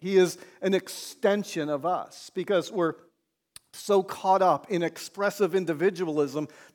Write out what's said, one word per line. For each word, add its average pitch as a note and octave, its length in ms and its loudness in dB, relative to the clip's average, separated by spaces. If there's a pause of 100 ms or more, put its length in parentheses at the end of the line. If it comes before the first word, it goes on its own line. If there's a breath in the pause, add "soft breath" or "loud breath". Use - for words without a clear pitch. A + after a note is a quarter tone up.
He F#3+ 180 2
is F3+ 180 4 (240 loud breath)
an F#3+ 140 2
extension F#3+ 960 -2
of C#3+ 160 -4
us - 480 -6
because F#3 360 -2
we're E3+ 260 -2 (760)
so G3+ 300 2
caught F#3+ 400 2
up D#3+ 280 2
in F3 120 0
expressive F#3+ 720 -2
individualism D#3 920 -2 (280 loud breath)